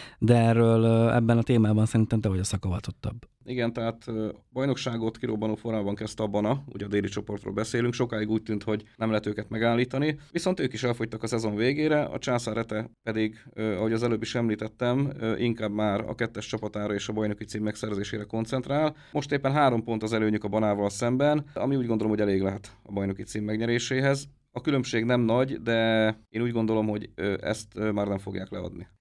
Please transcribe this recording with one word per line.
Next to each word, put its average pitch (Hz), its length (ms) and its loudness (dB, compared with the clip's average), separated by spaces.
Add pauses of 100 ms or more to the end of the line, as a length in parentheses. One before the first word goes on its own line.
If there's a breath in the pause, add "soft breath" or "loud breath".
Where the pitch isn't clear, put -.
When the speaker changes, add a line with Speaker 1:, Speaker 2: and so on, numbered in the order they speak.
(200 loud breath)
Speaker 1:
de 117 160 6
erről, 113 480 6
ö, 113 300 6
ebben 117 240 4
a 117 60 4
témában 110 420 6
szerintem 110 360 2
te 104 80 2
vagy 95 100 0
a 92 40 0
szakavatottabb. - 720 -4 (300)
Speaker 2:
Igen, 117 280 -2
tehát, 117 340 -4
ö, 110 220 -2 (220)
bajnokságot 123 680 -2
kirobbanó 107 380 -2
formában 107 400 -2
kezdte 110 280 -6
a 110 40 0
Bana, 104 380 0
ugye - 200 -8
a - 20 -10
déli 101 200 2
csoportról 101 460 -6
beszélünk, 117 400 0
sokáig 113 360 -2
úgy 110 140 0
tűnt, 107 200 -4
hogy 107 200 -2 (120)
nem 113 140 -2
lehet 107 160 0
őket 104 240 -4
megállítani, 127 720 0 (120)
viszont 185 280 0
ők 131 140 -2
is 110 100 -8
elfogytak 117 400 -2
a 117 40 -4
szezon 110 280 0
végére, 147 460 2
a - 160 -4
Császár 120 400 -2
Ete 113 320 -4 (140)
pedig, 110 400 -2 (100)
ö, 110 220 -2
ahogy 110 180 0
az 113 100 0
előbb 113 180 0
is - 140 -6
említettem, 120 840 0
ö, 113 180 -2
inkább 113 340 0
már 104 280 0
a 110 160 -6
kettes 107 300 -4
csapatára 104 480 -6
és 101 160 -6
a 107 40 -4
bajnoki 107 320 -4
cím 107 180 -6
megszerzésére 107 600 -4
koncentrál. 135 720 -2 (160 loud breath)
Most 143 200 -4
éppen 139 200 -2
három 131 320 4
pont 113 200 -4
az 110 100 -2
előnyük 107 300 2
a 107 40 -4
Banával 101 420 2
szemben, 131 640 0
ami 131 220 -2
úgy 127 120 -2
gondolom, 110 240 0
hogy 107 100 2
elég 98 200 2
lehet 98 420 -4
a - 80 -16
bajnoki 98 320 -4
cím 107 200 -6
megnyeréséhez. 120 840 0 (240)
A 127 100 -10
különbség 123 420 0
nem 123 180 4
nagy, 123 400 2
de 113 460 4 (220)
én 113 120 -4
úgy 120 100 0
gondolom, 110 360 2
hogy, 104 280 -4
ö, 98 260 -2
ezt, 110 340 -4
ö, 107 160 -2
már 104 160 0
nem 101 100 -2
fogják 95 320 -8
leadni. 92 380 -10 (140)